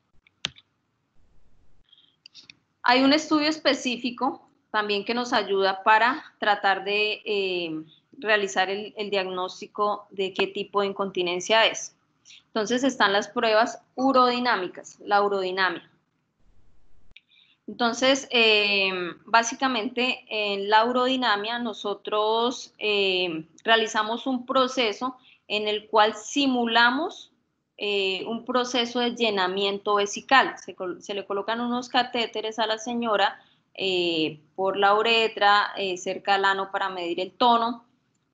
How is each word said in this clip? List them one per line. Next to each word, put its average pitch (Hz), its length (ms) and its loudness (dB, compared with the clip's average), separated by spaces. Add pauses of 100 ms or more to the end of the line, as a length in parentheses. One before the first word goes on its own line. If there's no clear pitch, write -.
(2750)
Hay 254 220 4
un 269 100 6
estudio 302 340 2
específico 262 1040 -4 (200)
también 208 360 -2
que 233 80 -4
nos 240 180 -4
ayuda 196 520 0
para 226 380 4 (180)
tratar 202 440 0
de, 208 400 -2
eh, 175 600 -4 (340)
realizar 196 520 0
el, 202 280 -8
el 208 120 -6
diagnóstico 190 1000 -6
de 190 240 -6
qué 190 140 -2
tipo 202 340 -4
de 202 60 0
incontinencia 196 800 0
es. - 280 -6 (520)
Entonces 240 360 -2
están 226 300 2
las 202 160 2
pruebas 226 520 2 (140)
urodinámicas, 247 1040 0
la 202 220 2
urodinamia. 190 680 -2 (1800)
Entonces, 240 680 0
eh, 208 600 2 (320)
básicamente 240 1040 0
en 202 420 -4
la 220 140 6
urodinamia 240 760 0
nosotros, 214 1160 -2
eh, 185 680 0 (180)
realizamos 220 640 0
un 254 180 -4
proceso 254 720 0 (300)
en 214 200 -2
el 208 200 -4
cual 214 280 4
simulamos, 254 1160 0 (460)
eh, 196 500 -4
un 226 160 -8
proceso 247 560 -2
de 240 160 -2
llenamiento 202 800 0
vesical. 208 600 2
Se - 180 -16
col-, 180 260 -10
se 208 120 -10
le 196 120 -8
colocan 202 360 -4
unos 240 260 -4
catéteres 226 720 -4
a 214 80 0
la 220 120 -2
señora, 226 600 0 (360)
eh, 170 640 -2 (160)
por 190 220 -2
la 202 160 6
uretra, 214 840 4
eh, 190 200 -4
cerca 190 360 -2
del 196 120 2
ano 196 240 0
para 196 200 -4
medir 175 320 -6
el 190 100 -6
tono, 233 540 2 (480)